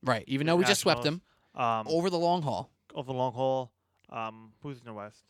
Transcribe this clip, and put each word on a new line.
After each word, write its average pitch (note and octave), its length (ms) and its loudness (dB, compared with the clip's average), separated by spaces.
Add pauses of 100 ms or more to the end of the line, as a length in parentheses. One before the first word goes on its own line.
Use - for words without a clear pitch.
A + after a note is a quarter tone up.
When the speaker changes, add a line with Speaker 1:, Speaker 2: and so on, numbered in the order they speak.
Speaker 1:
Right, B2 240 0
even C3+ 180 0
Speaker 2:
The D#3+ 60 4
Speaker 1:
though F3 40 4
we F3+ 80 4
just G3+ 180 4
swept B2+ 220 2
Speaker 2:
Nationals, D#3 160 0 (340)
Speaker 1:
them C3 80 -2
Speaker 2:
um, A2+ 260 0
Speaker 1:
over E3+ 220 2
the F3 80 -2
long E3+ 240 2
haul. A#2+ 280 -4 (240)
Speaker 2:
over C3+ 120 -6
the C3 120 -4
long B2+ 140 0
haul. C3 400 -2 (380)
Um, A2 420 -10 (100)
who's C#3 160 -12
in A#2 60 -20
the A#2 80 -14
West? G#2 260 -14 (120)